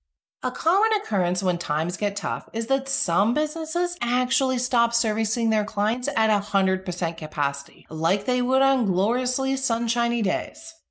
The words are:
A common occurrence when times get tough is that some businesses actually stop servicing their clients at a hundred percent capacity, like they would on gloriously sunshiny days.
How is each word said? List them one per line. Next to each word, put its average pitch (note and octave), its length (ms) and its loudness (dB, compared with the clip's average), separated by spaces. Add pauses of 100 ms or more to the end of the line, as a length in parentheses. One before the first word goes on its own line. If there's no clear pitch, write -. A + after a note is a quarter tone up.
(420)
A B3+ 80 -2
common F#4+ 420 2
occurrence F#3+ 500 0
when F3+ 140 2
times E3 400 -2
get G3+ 180 -2
tough B2+ 380 -4
is A3+ 140 -4
that C4+ 240 0
some G3 420 2
businesses D#4+ 680 -2
actually B3+ 560 0
stop A#3 340 2
servicing A3 560 0
their G#3+ 160 2
clients G#3+ 500 -2
at A3 140 2
a G#3 100 4
hundred F#3+ 460 0
percent E3+ 320 -4
capacity, - 720 -4
like E3 380 0
they B3 160 0
would C4 180 2
on C4+ 240 4
gloriously B3 720 0
sunshiny A#3 640 0
days. C#3+ 540 -4 (160)